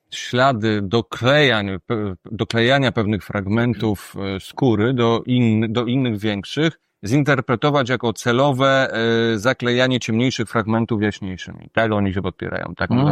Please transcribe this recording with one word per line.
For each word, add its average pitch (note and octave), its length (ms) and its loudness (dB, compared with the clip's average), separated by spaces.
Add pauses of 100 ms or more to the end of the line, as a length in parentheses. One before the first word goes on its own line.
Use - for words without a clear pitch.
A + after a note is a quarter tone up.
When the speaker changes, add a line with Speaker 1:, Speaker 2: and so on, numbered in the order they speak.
(100)
Speaker 1:
ślady A2+ 720 0
doklejań, A#2 840 2 (220)
pe-, G#2 240 -4 (160)
doklejania A#2 640 0
pewnych G#2 320 -2
fragmentów, G#2+ 920 -2 (220)
e, F#2+ 40 -6
skóry A#2+ 540 2
do A#2 320 2
in-, A2+ 460 2
do A#2 120 -2
innych A#2+ 340 0
większych G#2+ 640 -4 (260)
zinterpretować C3+ 840 2
jako A#2+ 240 -2
celowe, C3+ 800 2 (420)
e, G#2+ 40 -2
zaklejanie B2 640 0
ciemniejszych A#2 480 0
fragmentów A2 540 0
jaśniejszymi. F2+ 680 -6
Tak A2 200 0
oni G2+ 220 0
się F#2+ 80 -2
podpierają, F2 540 -8
taką - 180 -2
Speaker 2:
Mhm. C3+ 180 4